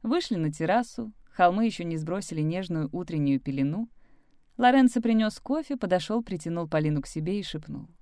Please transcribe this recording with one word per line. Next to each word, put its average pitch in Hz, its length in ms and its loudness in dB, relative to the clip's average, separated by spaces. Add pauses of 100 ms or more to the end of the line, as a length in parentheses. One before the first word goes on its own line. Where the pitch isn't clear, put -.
Вышли 247 320 0
на 156 180 0
террасу, 214 600 -2 (180)
холмы 190 360 4
ещё 180 180 -4
не 165 120 -4
сбросили 160 440 -4
нежную 165 500 -2
утреннюю 151 500 0
пелену. 147 480 -2 (720)
Лоренцо 247 420 6
принёс 220 400 2
кофе, 285 360 -4
подошёл, 190 440 0
притянул 170 460 -6
Полину 156 340 0
к 135 60 -12
себе 175 320 -4
и 196 60 -6
шепнул 151 440 -10 (140)